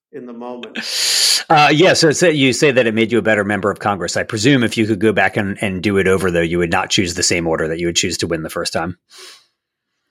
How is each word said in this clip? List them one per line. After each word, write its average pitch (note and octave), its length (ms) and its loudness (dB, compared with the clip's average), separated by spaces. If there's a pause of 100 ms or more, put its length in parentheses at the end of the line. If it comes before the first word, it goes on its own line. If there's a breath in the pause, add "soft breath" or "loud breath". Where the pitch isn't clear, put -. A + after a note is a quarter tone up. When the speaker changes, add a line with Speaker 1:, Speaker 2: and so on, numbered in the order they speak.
(120)
Speaker 1:
In - 160 -16
the A#2+ 60 -16
moment. A#2+ 440 -12 (720 loud breath)
Speaker 2:
Uh, D3+ 240 6
yeah, D#3 200 4
so D3+ 160 4
it's, C#3 120 0
you D3 320 4
say D3 180 2
that A#2+ 140 4
it A2 80 0
made A2 180 2
you A#2 60 2
a G2+ 60 2
better G#2 200 2
member G2+ 280 -2
of F2 80 -8
Congress. F2+ 360 -4
I G2 80 0
presume A#2+ 400 2
if G#2 140 -2
you A2 80 2
could G#2 140 -2
go G#2+ 120 2
back F#2+ 260 0
and, G2 220 -4
and F#2+ 220 -4
do G2+ 160 0
it F#2 100 2
over, F#2 220 2
though, E2+ 120 0
you E2+ 180 0
would F2 120 0
not F#2 200 -2
choose F2 240 -2
the F2+ 80 -4
same E2+ 240 -2
order D#2+ 200 -2
that E2 120 -6
you F2 80 -2
would E2+ 80 -4
choose F2 240 -4
to F#2 80 -4
win E2 160 -6
the D#2+ 80 -10
first E2+ 220 -8
time. E2+ 260 -6 (1120 loud breath)